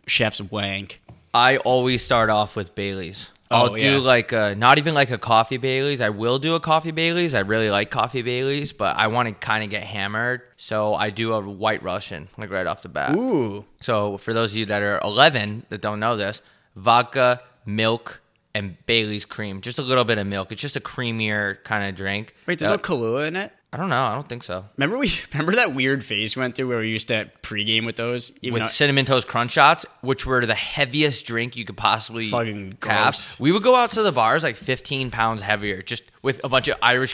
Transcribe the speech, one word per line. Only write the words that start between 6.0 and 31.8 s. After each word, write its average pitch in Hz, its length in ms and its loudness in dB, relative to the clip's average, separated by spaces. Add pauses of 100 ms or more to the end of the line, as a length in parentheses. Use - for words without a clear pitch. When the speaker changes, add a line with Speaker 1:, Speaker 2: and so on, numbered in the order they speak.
Speaker 2:
will 117 300 0
do 160 160 0
a 165 60 0
coffee 160 300 0
Bailey's. 165 440 0
I 107 40 2
really 107 300 2
like 101 220 0
coffee 123 300 -2
Bailey's, 135 500 -2
but 95 240 -2
I 110 120 4
wanna 117 260 0
kinda 107 340 -4
get 101 160 -6
hammered. 110 580 -4 (160)
So 107 380 -2
I 107 140 -2
do 113 240 -2
a 107 80 0
white 101 420 -4
Russian, 90 540 -8
like, 107 120 -12
right 95 180 -2
off - 140 -4
the 92 80 -16
bat. 76 260 -2
Speaker 1:
Ooh. 135 500 -2 (160)
Speaker 2:
So 104 380 -2
for - 140 -6
those 113 200 0
of 110 40 -6
you 110 100 -2
that 101 140 0
are 101 220 0
eleven 107 680 0
that 104 120 -10
don't 104 180 -6
know 117 160 0
this, 104 260 -4 (360)
vodka, 123 640 4 (240)
milk, 110 560 -2 (320)
and 101 320 -6
Bailey's 107 400 0
cream. 98 360 -10
Just 120 180 -8
a - 20 -2
little 127 240 2
bit 113 120 2
of 101 100 -2
milk. 98 240 -4
It's 110 100 -10
just 143 160 -6
a - 40 -6
creamier 107 840 -4
kinda 101 260 -2
drink. 98 440 -6 (120)
Speaker 1:
Wait, 170 120 -4
there's 104 120 0
Speaker 2:
Uh, 101 40 2
Speaker 1:
no - 60 -2
Kahlua 135 460 -2
in 165 80 -6
it? 202 160 -8 (220)
Speaker 2:
I - 40 -8
don't 185 100 -4
know. 135 160 0
I 110 120 0
don't 143 120 -8
think 117 160 -12
so. 92 220 -8 (100)
Speaker 1:
Remember 156 220 0
we, 269 160 0 (100)
<laughs> - 80 -20
remember 156 240 0
that 220 180 2
weird 131 300 0
phase 107 320 -2
we 131 60 -4
went 123 140 -2
through 131 120 -4
where 123 120 0
we 110 100 -2
used 110 180 -4
to 107 240 -2 (100)
pregame 110 440 0
with 113 100 -6
those? 120 460 -4
Even 123 140 -4
Speaker 2:
With 113 80 0
Speaker 1:
though 113 40 0
Speaker 2:
Cinnamon 139 380 2
Toast 127 240 2
Crunch 120 240 0
Shots, 156 320 6 (160)
which 131 240 -2
were 127 200 2
the 110 100 2
heaviest 143 680 0
drink 117 300 -4
you 117 80 -10
could 98 140 -12
possibly 110 520 0